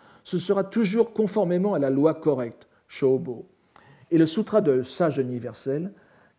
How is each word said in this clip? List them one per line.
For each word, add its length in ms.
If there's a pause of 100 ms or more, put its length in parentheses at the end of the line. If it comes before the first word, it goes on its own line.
(260)
ce 120
sera 280
toujours 480
conformément 600
à 40
la 100
loi 260
correcte, 520 (200)
Shobo. 580 (680)
Et 60
le 80
sutra 340
de 220
sage 380
universel, 720 (460)